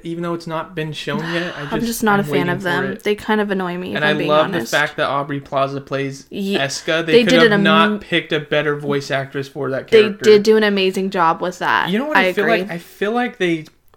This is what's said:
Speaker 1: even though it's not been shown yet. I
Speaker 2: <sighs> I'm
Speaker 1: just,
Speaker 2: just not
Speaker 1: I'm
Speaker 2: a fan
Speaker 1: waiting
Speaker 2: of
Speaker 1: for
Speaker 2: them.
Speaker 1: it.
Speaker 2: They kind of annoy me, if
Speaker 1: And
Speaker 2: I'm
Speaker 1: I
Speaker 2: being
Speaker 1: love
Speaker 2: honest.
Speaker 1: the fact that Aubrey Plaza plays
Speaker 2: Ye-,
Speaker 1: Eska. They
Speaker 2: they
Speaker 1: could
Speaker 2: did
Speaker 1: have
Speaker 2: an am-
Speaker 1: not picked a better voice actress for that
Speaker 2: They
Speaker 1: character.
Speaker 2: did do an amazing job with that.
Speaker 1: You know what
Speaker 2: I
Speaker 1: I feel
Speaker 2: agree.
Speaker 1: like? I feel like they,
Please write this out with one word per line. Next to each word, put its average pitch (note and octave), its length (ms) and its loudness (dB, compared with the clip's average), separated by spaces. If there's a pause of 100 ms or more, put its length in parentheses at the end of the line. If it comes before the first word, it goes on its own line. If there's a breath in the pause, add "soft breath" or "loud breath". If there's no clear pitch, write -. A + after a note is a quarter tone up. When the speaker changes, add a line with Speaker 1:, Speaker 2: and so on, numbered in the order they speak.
Speaker 1:
even E3+ 180 -8
though E3+ 120 -4
it's E3+ 120 -10
not E3 300 -8
been D#3 160 -6
shown C#3+ 260 -6 (140)
yet. E3+ 240 -4
I D3 60 -10
Speaker 2:
<sighs> D3 100 -10
I'm D#3+ 80 -2
Speaker 1:
just, A#3 60 -2
Speaker 2:
just A#3 180 -4
not G#3 100 4
Speaker 1:
I'm G3 60 2
Speaker 2:
a - 40 -2
fan - 80 -4
Speaker 1:
waiting F3 180 0
Speaker 2:
of F3+ 80 -2
Speaker 1:
for G3 60 -8
Speaker 2:
them. F3 280 -2
Speaker 1:
it. - 100 -12
Speaker 2:
They G#3 140 0
kind G#3+ 240 -2
of G3+ 100 -2
annoy F#3 280 -4
me, F3+ 120 -8
if - 60 -6
Speaker 1:
And D3+ 80 -2
Speaker 2:
I'm D3+ 100 2
Speaker 1:
I - 40 -2
Speaker 2:
being D#3 120 -2
Speaker 1:
love D3+ 160 4
Speaker 2:
honest. - 240 -4
Speaker 1:
the D#3+ 60 -2
fact D3 220 -2
that D3+ 100 0
Aubrey C#3+ 320 -4
Plaza C#3 400 -2
plays C3+ 500 -6
Speaker 2:
Ye-, G3 260 -4
Speaker 1:
Eska. D#3+ 480 -2
They D#3+ 80 0
Speaker 2:
they A#3+ 120 6
Speaker 1:
could - 60 2
Speaker 2:
did B3+ 120 6
Speaker 1:
have A#3 40 8
Speaker 2:
an G#3 60 6
am- G3+ 120 4
Speaker 1:
not E3 360 4
picked D#3+ 320 -2
a D#3 60 0
better D3 380 -2
voice C#3+ 340 -4
actress C3+ 380 -4
for C3+ 220 -6
that C3 180 -6
Speaker 2:
They A3 140 8
Speaker 1:
character. G3+ 220 -2
Speaker 2:
did G#3+ 200 8
do G#3+ 120 6
an G#3+ 60 4
amazing F#3+ 480 0
job F3 320 0
with F3 160 -6
that. C#3 320 0
Speaker 1:
You G3+ 80 0
know C#4 80 -2
what D4+ 100 -2
Speaker 2:
I F#3 120 4
Speaker 1:
I F#3 40 -2
feel G3+ 120 -2
Speaker 2:
agree. A3 160 2
Speaker 1:
like? G3 100 -8
I E3+ 80 -8
feel G3 320 -6
like A#3+ 280 -4
they, E3 260 -2 (320)